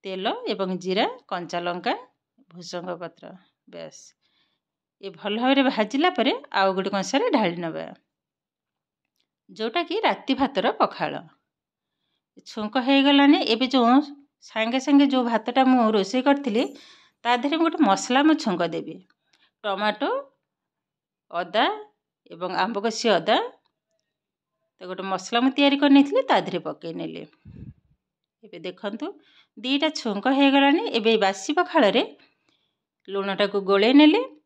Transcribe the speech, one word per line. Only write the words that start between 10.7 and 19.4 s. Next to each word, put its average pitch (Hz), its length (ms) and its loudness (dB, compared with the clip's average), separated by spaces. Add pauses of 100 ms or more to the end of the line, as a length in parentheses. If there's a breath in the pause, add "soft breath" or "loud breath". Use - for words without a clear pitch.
ପଖାଳ। 151 420 -4 (1300)
ଛୁଙ୍କ 214 300 -10 (100)
ହେଇଗଲାଣି। 277 540 6 (140)
ଏବେ 240 140 0
ଯେଉଁ 247 260 4 (520)
ସାଙ୍ଗେ 233 340 -4
ସାଙ୍ଗେ 277 280 6
ଯେଉଁ 262 180 0
ଭାତଟା 240 400 0
ମୁଁ 254 260 4
ରୋଷେଇ 220 320 0
କରିଥିଲି, 277 400 0 (640 loud breath)
ତା 240 120 0
ଦେହରେ 285 200 -2
ମୁଁ 330 80 2
ଗୋଟେ 339 180 -2
ମସଲା 208 400 2
ମୁଁ 311 120 4
ଛୁଙ୍କ 180 320 -2
ଦେବି। 165 280 -8 (680)